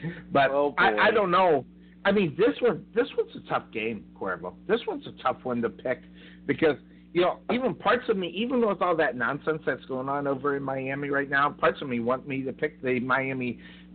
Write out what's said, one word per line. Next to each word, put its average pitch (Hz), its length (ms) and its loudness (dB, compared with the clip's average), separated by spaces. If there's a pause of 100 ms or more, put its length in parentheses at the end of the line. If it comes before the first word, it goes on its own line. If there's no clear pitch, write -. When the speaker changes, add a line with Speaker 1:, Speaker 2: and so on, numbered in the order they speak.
(320)
Speaker 1:
But 135 200 4
Speaker 2:
Oh, 143 260 2
Speaker 1:
I, 190 160 4
I 208 180 4
Speaker 2:
boy. 220 40 4
Speaker 1:
don't 196 160 2
know. 175 340 4 (400)
I 202 60 4
mean, 190 260 2
this 233 220 2
one, - 240 2 (100)
this 226 140 0 (100)
one's 453 180 -2
a - 120 -16
tough 139 240 -2
game, 110 320 -4 (160)
Cuervo. 90 340 -6 (140)
This 226 180 2
one's 349 220 -6
a - 60 -14 (100)
tough 127 200 0
one 120 180 -2
to 113 80 0
pick - 320 -6 (440)
because, 143 300 2 (380)
you 175 80 2
know, 175 180 2 (140)
even 247 200 0
parts 233 360 0
of 208 80 2
me, 180 120 -2
even 233 380 0
with 196 140 0
all 180 160 2
that 151 180 2
nonsense 143 500 -2
that's 131 200 -4
going 131 240 -4
on 143 180 -2
over 139 300 0
in 139 60 -6
Miami 135 460 -4
right 139 200 0
now, 143 200 2
parts 160 320 0
of 151 60 -8
me 120 140 -2
want 123 260 -2
me 135 160 -4
to 131 80 -6
pick 151 300 -6
the 127 180 0
Miami, 127 600 -2 (360)